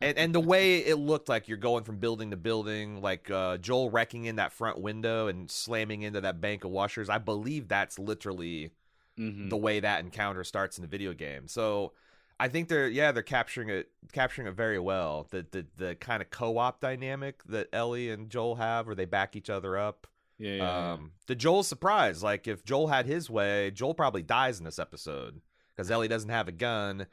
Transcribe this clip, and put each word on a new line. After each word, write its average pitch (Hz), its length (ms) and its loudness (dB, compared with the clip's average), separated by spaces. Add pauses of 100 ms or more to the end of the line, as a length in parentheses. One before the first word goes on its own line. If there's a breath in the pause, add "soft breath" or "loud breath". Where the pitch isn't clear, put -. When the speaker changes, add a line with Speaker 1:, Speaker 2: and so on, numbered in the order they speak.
Speaker 1:
And, 143 160 2
and 165 180 4
the 170 40 8
way 185 400 8
it 156 160 4
looked 147 340 2
like 113 180 2
you're 110 100 -4
going 117 260 2
from 110 140 -8
building 110 340 0
to 98 60 -4
building, 104 640 -2
like, 95 300 -2
uh, 92 260 2
Joel 123 340 2
wrecking 117 340 0
in 113 120 -4
that 101 160 2
front 113 260 -2
window 110 480 0
and 90 240 -4
slamming 110 520 -2
into 104 180 -2
that 92 200 -2
bank 104 220 -2
of 92 80 -4
washers, 101 380 -2
I 104 100 4
believe 110 480 -4
that's 98 320 0
literally 87 720 -6 (480)
Speaker 2:
Mm-hmm. 101 300 -6
Speaker 1:
the 113 80 -2
way 107 220 2
that 101 240 2
encounter 95 400 -4
starts 98 340 -2
in 90 60 -12
the 82 40 -10
video 95 260 -6
game. 71 340 -10
So 104 460 -2 (460 soft breath)
I 127 80 2
think 165 220 -2
they're, 147 180 4
yeah, 139 240 4
they're 120 100 0
capturing 117 480 -2
it, 95 220 -4 (220)
capturing 127 340 0
it 92 80 -8
very 110 240 2
well. 87 500 0
The, 90 220 -6
the, 90 160 -6 (100)
the 90 180 -4
kind 110 280 -4
of - 80 -10
co-op 120 500 0
dynamic 135 640 -6
that 107 280 -4
Ellie 120 380 -2
and 107 220 -8
Joel 117 240 0
have, 113 320 0
where 107 80 -6
they 95 100 0
back 98 300 0
each 104 160 -8
other 95 260 -2
up. 104 300 -4 (320)
Speaker 2:
Yeah, 107 140 -6
yeah, 98 100 -2
yeah. 87 300 -2
Speaker 1:
Um, 78 180 -10 (160)
the 127 80 -2
Joel 160 260 4
surprise, 147 640 2
like, 104 240 0
if 104 180 -4
Joel 139 220 2
had 135 180 4
his 156 240 -2
way, 101 400 2
Joel 120 240 -2
probably 127 300 2
dies 120 340 2
in 85 80 -12
this 80 140 -8
episode 71 600 -8 (380)
'cause 95 140 -4
Ellie 113 160 2
doesn't 110 240 -2
have 113 160 0
a 92 40 -6
gun, 101 600 -2